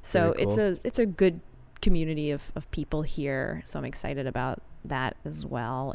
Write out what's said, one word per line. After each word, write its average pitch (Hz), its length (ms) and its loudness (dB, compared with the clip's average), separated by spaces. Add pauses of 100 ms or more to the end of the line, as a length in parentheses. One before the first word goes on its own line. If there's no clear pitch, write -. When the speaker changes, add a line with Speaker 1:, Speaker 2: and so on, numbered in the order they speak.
Speaker 1:
So 170 320 4
Speaker 2:
Very - 100 0
Speaker 1:
it's 202 140 2
Speaker 2:
cool. 214 120 4
Speaker 1:
a, 180 160 0
it's - 140 -2
a 240 60 4
good 185 360 4 (420)
community 156 480 6
of, 143 260 -4
of - 140 -10
people 151 320 -2
here. 139 640 -2
So - 120 -6
I'm 135 60 -6
excited 135 420 -6
about 127 360 -4 (240)
that 131 300 -2 (100)
as 151 180 -8
well. 127 500 -4